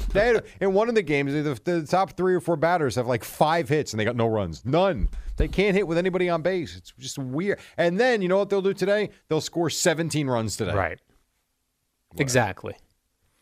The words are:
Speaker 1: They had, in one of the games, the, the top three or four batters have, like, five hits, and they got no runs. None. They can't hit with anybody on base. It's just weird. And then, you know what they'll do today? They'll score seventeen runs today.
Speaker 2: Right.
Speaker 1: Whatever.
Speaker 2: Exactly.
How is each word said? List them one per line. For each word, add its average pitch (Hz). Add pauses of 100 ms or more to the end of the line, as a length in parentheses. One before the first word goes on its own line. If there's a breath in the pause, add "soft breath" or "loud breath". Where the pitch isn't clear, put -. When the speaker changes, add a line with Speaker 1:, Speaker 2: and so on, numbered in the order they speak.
(140 loud breath)
Speaker 1:
They 208
had, 233 (180 loud breath)
in 196
one 214
of 240
the 214
games, 143
the, 147
the 170
top 185
three 185
or 175
four 170
batters 156
have, 120
like, 120
five 160
hits, 147
and 110
they 107
got 120
no 113
runs. 98
None. 160 (260 soft breath)
They 151
can't 190
hit 196
with 165
anybody 180
on 165
base. 160
It's -
just 127
weird. 143 (160 loud breath)
And 175
then, 240
you 180
know 185
what 196
they'll 196
do 196
today? 202 (180 soft breath)
They'll 156
score 165
seventeen 151
runs 113
today. 92
Speaker 2:
Right. 90 (1120)
Speaker 1:
Whatever. -
Speaker 2:
Exactly. 123 (680 soft breath)